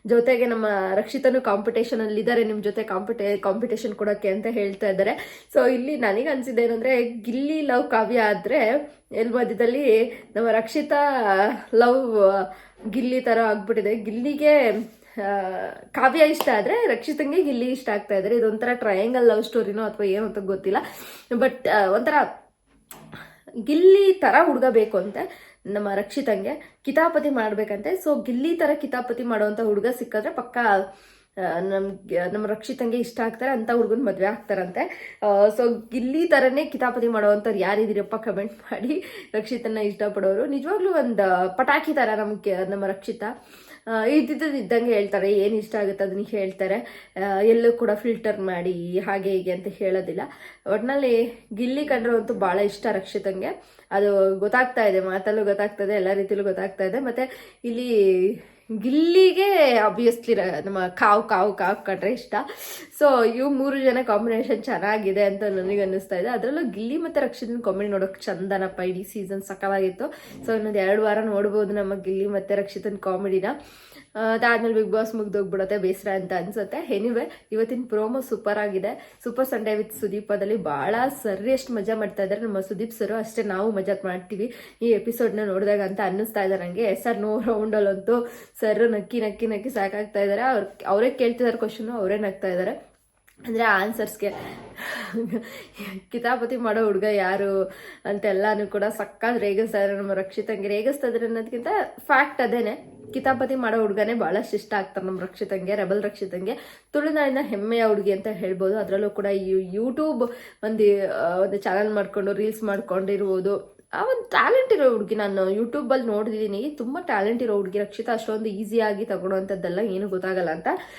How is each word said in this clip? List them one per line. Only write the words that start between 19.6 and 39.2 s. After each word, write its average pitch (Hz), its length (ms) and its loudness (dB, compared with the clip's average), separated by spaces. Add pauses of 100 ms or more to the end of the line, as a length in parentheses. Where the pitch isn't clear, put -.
ಅಥವಾ 208 240 -4
ಏನೋ 202 200 0
ಅಂತ 202 120 -6
ಗೊತ್ತಿಲ್ಲ. 190 400 -2 (520)
But, 247 380 0
ಆ, 202 220 4
ಒಂಥರ 240 240 2 (1500)
ಗಿಲ್ಲಿ 370 520 8
ತರ 262 220 4 (100)
ಹುಡುಗ 269 260 2
ಬೇಕು 214 280 4
ಅಂತೆ - 560 -8 (120)
ನಮ್ಮ 208 280 -2
ರಕ್ಷಿತಂಗೆ. 214 920 -4
ಕಿತಾಪತಿ 311 460 2
ಮಾಡ್ಬೇಕಂತೆ. 214 600 -2
So 302 340 0
ಗಿಲ್ಲಿ 269 320 -2
ತರ 311 180 2
ಕಿತಾಪತಿ 247 480 -6
ಮಾಡೋಂಥ 214 380 0
ಹುಡುಗ 208 260 2 (120)
ಸಿಕ್ಕಿದ್ರೆ 240 360 -4
ಪಕ್ಕ, 240 240 -6 (800)
ಆ, 170 220 -2
ನಮ್ಗೆ, 190 720 -2
ನಮ್ಮ 208 140 -2
ರಕ್ಷಿತಂಗೆ 233 520 -2
ಇಷ್ಟ 233 220 -4
ಆಗ್ತಾರೆ, 226 300 -2
ಅಂತ 233 240 -2
ಹುಡುಗನ್ 233 300 2
ಮದ್ವೆ 190 220 0
ಆಗ್ತಾರಂತೆ. 202 960 -4
ಆ, 214 40 2 (200)
so 233 460 2
ಗಿಲ್ಲಿ 269 360 0
ತರನೇ 269 360 6
ಕಿತಾಪತಿ 247 440 -2
ಮಾಡೋವಂಥವ್ರು 208 500 2
ಯಾರಿದ್ದೀರಪ್ಪ 202 580 0
ಕಾಮೆಂಟ್ 214 360 -4
ಮಾಡಿ, 254 520 -6 (300)